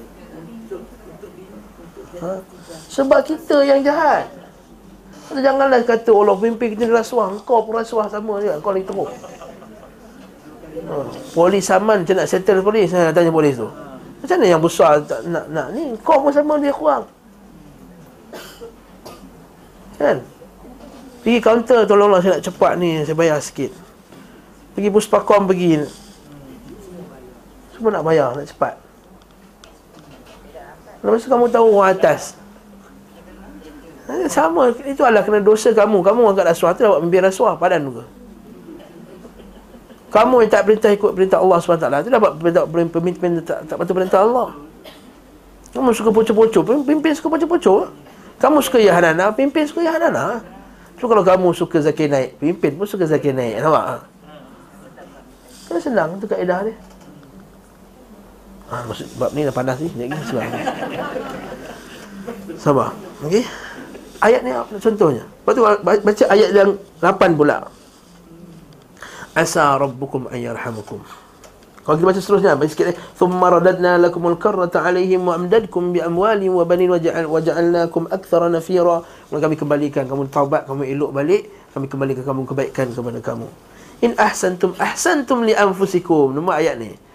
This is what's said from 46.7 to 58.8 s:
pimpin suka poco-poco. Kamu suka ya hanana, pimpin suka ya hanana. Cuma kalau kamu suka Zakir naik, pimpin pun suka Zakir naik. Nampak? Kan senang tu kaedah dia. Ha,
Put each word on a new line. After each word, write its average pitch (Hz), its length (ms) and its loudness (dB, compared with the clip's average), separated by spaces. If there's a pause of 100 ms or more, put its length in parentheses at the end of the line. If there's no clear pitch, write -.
pimpin 302 320 0
suka 311 160 -4
poco-poco. 311 560 0 (480)
Kamu 285 240 2
suka - 160 0
ya 196 160 6
hanana, 175 400 2
pimpin 285 320 0
suka 330 160 -6
ya 320 160 0
hanana. 214 400 -2 (580)
Cuma 233 160 -2
kalau 202 140 4
kamu 185 260 4
suka 170 300 -2
Zakir 151 260 0
naik, 135 320 -2
pimpin 156 380 -2
pun 202 80 -6
suka 190 240 -4
Zakir 143 240 0
naik. 117 240 -4
Nampak? 131 480 0 (1600)
Kan 339 160 -6
senang 190 400 -2
tu 214 80 -6
kaedah 185 320 -4
dia. 226 160 -8 (1900)
Ha, 120 160 -10